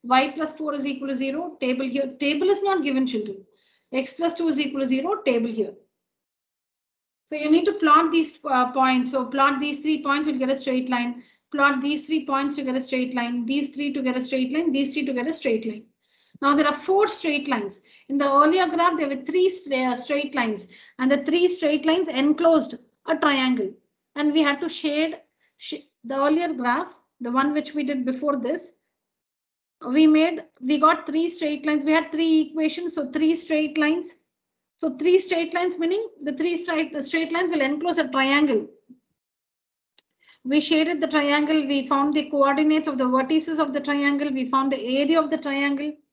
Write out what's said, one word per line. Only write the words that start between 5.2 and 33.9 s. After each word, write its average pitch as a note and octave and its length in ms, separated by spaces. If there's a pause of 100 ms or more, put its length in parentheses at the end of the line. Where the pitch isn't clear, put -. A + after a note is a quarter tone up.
table A#3 240
here. G#3+ 240 (1500)
So D4+ 100
you D4+ 160
need E4+ 140
to G4+ 80
plot D#4 380
these, D#4+ 340
uh, B3+ 260
points. C4 400
So C4 140
plot C#4 340
these D4 220
three D4+ 220
points, D4 240
you'll C4 120
get C4 100
a C4+ 60
straight B3+ 340
line. A#3+ 340 (280)
Plot C#4+ 300
these D4 260
three D#4 180
points C#4 300
to C#4+ 80
get B3+ 120
a C4 60
straight B3+ 320
line. A#3+ 320
These C#4 300
three C#4+ 180
to C#4+ 80
get B3+ 160
a B3+ 40
straight B3+ 320
line. D#4+ 180
These C4+ 220
three C#4+ 120
to C4 80
get B3 140
a D#4+ 60
straight A3 320
line. G#3+ 200 (560)
Now C#4+ 140
there D4 120
are D4 60
four F#4+ 340
straight D4 400
lines. G#3 360 (260)
In C#4 80
the C#4+ 80
earlier D4+ 420
graph, E4+ 300
there D4+ 100
were C4+ 160
three F4+ 240
stra-, C4 440
uh, B3 40
straight C#4+ 380
lines, A3 360 (280)
and C4 140
the C#4 120
three F4 240
straight D#4 380
lines E4 220
enclosed D4+ 680 (300)
a D#4+ 100
triangle. C4 560 (440)
And D4 180
we D#4+ 80
had C#4+ 200
to E4+ 60
shade D#4 520 (380)
sh-, - 280 (180)
the B3+ 120
earlier D#4 380
graph, B3 460 (200)
the A#3+ 120
one C#4+ 220
which D4 220
we D4 80
did B3+ 220
before C#4 320
this. B3+ 400 (1080)
We D4+ 200
made, D#4+ 360 (160)
we C4+ 200
got D#4 260
three D#4+ 240
straight D4 360
lines. D4+ 180
We D#4 80
had D#4+ 200
three D#4+ 380
equations, D#4+ 460
so D4 160
three D#4+ 240
straight D#4 420
lines. D#4 380 (600)